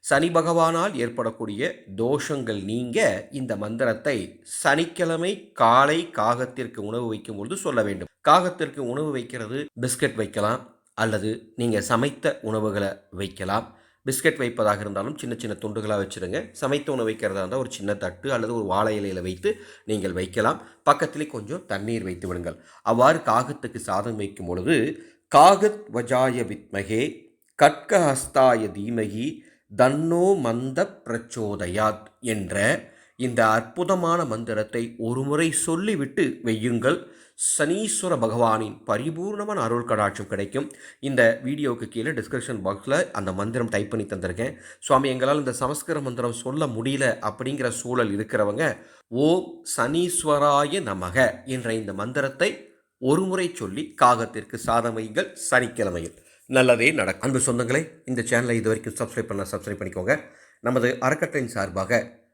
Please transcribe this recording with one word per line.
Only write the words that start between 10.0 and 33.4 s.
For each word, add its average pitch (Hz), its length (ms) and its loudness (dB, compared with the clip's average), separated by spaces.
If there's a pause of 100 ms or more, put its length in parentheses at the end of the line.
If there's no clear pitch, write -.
வைக்கலாம், 110 600 -2 (200)
அல்லது 107 640 -2
நீங்க 117 240 2
சமைத்த 131 640 0
உணவுகளை 107 460 0 (220)
வைக்கலாம். 98 680 -4 (280)
பிஸ்கட் 151 320 0
வைப்பதாக 110 440 0
இருந்தாலும் 104 380 -6
சின்ன 120 200 -8
சின்ன 104 200 -6
துண்டுகளா 107 420 -4
வச்சிருங்க. 98 500 -6
சமைத்த 147 420 -4
உணவு 117 180 0
வைக்கிறதா 107 260 -2
இருந்தா 98 220 -4
ஒரு 120 120 -4
சின்ன 101 240 -4
தட்டு 98 380 -6
அல்லது 117 220 -2
ஒரு 110 100 -2
வாழை 104 360 2
இலையில 95 220 -4
வைத்து 92 340 -4 (280)
நீங்கள் 98 280 -2
வைக்கலாம். 104 500 0 (200)
பக்கத்திலே 147 440 2
கொஞ்சம் 123 400 -10
தண்ணீர் 104 360 -4
வைத்து 92 240 -6
விடுங்கள். 85 380 -8 (180)
அவ்வாறு 127 360 6
காகத்துக்கு 123 580 0
சாதம் 107 400 -4
வைக்கும் 101 300 -8
பொழுது, 113 560 0 (320)
"காகத் 196 580 8
வஜாய 123 500 0
வித்மகே 104 840 -4 (380)
கட்கஹஸ்தாய 131 1080 4
தீமகி 110 680 -4 (380)
தன்னோ 165 640 4
மந்த 131 640 -2
பிரச்சோதயாத்" 107 1000 -2 (160)
என்ற 104 600 0 (340)
இந்த 120 320 2